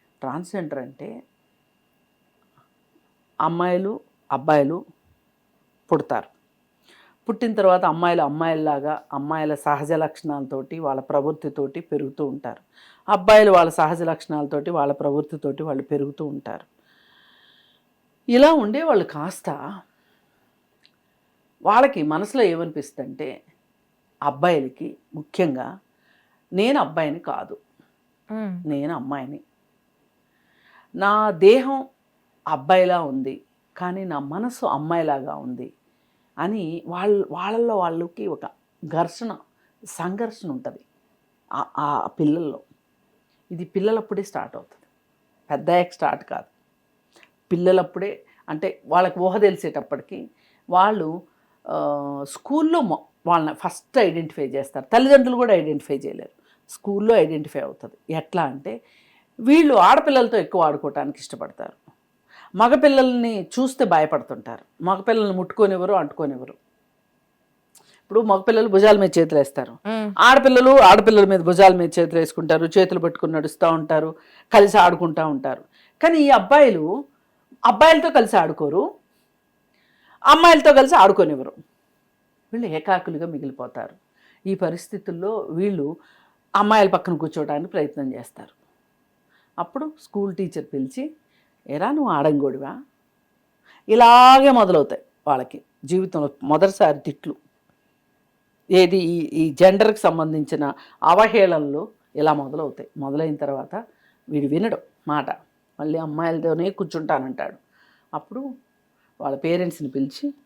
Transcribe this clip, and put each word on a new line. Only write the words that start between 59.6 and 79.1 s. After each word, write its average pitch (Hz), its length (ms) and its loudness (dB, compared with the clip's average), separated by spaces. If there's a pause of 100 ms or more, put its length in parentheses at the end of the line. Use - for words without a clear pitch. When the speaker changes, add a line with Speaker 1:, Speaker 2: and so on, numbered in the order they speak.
Speaker 1:
ఆడపిల్లలతో 240 640 4
ఎక్కువ 185 240 -2
ఆడుకోవటానికి 147 580 -4
ఇష్టపడతారు, - 720 -18 (640)
మగపిల్లల్ని 247 880 2
చూస్తే 254 420 -4
భయపడుతుంటారు, 156 1000 -4
మగపిల్లల్ని 196 540 -2
ముట్టుకోనివ్వరు, 185 560 0
అంటుకోనివ్వరు. 147 600 -6 (1300)
ఇప్పుడు - 400 -4
మగపిల్లలు 220 460 2
భుజాల 202 300 6
మీద 190 200 2
చేతులు 160 220 2
వేస్తారు, 135 320 -4
Speaker 2:
మ్మ్. 214 460 -8
Speaker 1:
ఆడపిల్లలు 254 520 6
ఆడపిల్లల 214 560 8
మీద 190 140 2
భుజాల 180 360 6
మీద 175 140 -2 (100)
చేతులు 165 200 0
వేసుకుంటారు, 160 460 0
చేతులు 180 340 2
పట్టుకుని 170 340 -4
నడుస్తూ 160 380 0
ఉంటారు, 160 440 -2 (380)
కలిసి 202 240 6
ఆడుకుంటూ 165 500 2
ఉంటారు. 135 360 -6 (400)
కానీ 330 160 4
ఈ 285 100 4
అబ్బాయిలు 226 760 4 (600)
అబ్బాయిలతో 311 440 6
కలిసి 214 280 2
ఆడుకోరు, 160 580 -2 (1300)